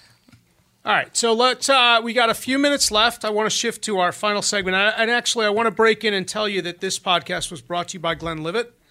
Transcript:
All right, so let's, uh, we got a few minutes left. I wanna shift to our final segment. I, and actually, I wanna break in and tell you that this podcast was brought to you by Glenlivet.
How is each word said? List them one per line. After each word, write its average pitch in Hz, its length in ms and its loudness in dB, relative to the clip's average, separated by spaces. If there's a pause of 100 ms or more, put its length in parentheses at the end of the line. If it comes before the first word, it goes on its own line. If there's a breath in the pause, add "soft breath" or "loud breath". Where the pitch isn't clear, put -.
(840 loud breath)
All 214 60 0
right, 165 240 0
so 233 160 2
let's, 247 380 2
uh, 240 340 6
we 233 80 -4
got 226 180 4
a 214 40 2
few 269 260 -2
minutes 285 320 2
left. 226 320 2
I 214 60 -4
wanna 214 200 0
shift - 360 -4
to 202 140 -2
our 180 120 2
final 208 300 -2
segment. 190 340 -2
I, 202 140 2
and 220 200 0
actually, 240 360 0
I 208 40 2
wanna 220 220 0
break 220 320 2
in 214 100 0
and 185 140 -4
tell 214 220 -4
you 196 140 -2
that 175 180 -10
this 190 180 -6
podcast 175 520 -2
was 151 100 -14
brought 170 280 -6
to - 40 -12
you 185 80 -14
by 165 140 -2
Glenlivet. 165 580 -6 (160 soft breath)